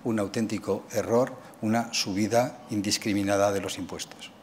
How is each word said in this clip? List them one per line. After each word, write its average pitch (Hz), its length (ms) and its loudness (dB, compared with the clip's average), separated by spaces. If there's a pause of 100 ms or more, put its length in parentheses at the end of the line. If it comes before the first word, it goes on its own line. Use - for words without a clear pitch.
un 110 140 0
auténtico 107 720 -2
error, 117 420 2 (260)
una 117 320 0
subida 107 640 2 (120)
indiscriminada 101 800 2
de 98 80 0
los - 180 -6
impuestos - 520 -10 (120)